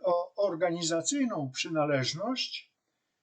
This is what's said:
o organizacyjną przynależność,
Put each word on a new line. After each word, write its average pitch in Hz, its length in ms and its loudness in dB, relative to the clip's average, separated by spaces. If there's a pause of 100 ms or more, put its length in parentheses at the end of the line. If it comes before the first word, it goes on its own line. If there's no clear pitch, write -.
o 175 320 2
organizacyjną 170 1160 0
przynależność, 156 1200 -2 (500)